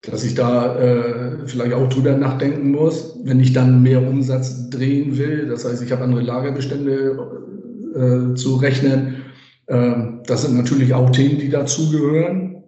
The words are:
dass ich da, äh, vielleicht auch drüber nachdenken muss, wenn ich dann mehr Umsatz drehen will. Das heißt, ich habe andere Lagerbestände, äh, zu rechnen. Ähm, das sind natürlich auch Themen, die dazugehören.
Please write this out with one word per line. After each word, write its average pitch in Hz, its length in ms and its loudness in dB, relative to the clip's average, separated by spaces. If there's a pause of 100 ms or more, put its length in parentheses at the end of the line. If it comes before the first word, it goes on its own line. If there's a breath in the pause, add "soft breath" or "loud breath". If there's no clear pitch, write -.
dass - 200 -8
ich 123 120 -2
da, 123 420 0
äh, 120 680 0
vielleicht 120 260 -4
auch 131 160 0
drüber 135 260 2
nachdenken 139 560 0
muss, 156 520 0
wenn 131 160 2
ich 127 140 6
dann 127 280 6
mehr 127 260 6
Umsatz 127 640 -2
drehen 139 480 -2
will. 151 300 -2
Das 120 180 -6
heißt, 120 160 -4
ich 123 100 -6
habe 127 120 -2
andere 123 180 0
Lagerbestände, 135 960 -2 (800)
äh, 127 400 2
zu 131 220 0
rechnen. 135 680 0 (460 loud breath)
Ähm, 120 580 0
das 117 160 -2
sind 123 120 0
natürlich 123 380 2
auch 127 160 4
Themen, 135 300 4
die 139 100 -4
dazugehören. 156 1200 0